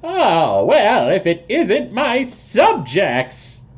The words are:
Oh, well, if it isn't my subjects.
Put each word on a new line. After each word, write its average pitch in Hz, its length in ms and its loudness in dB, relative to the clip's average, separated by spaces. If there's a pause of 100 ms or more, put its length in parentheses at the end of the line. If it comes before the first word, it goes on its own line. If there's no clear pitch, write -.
Oh, 165 600 2
well, 202 440 4
if 180 180 0
it 170 220 -2
isn't 247 440 -2
my 254 320 -2
subjects. 175 1400 -2 (160)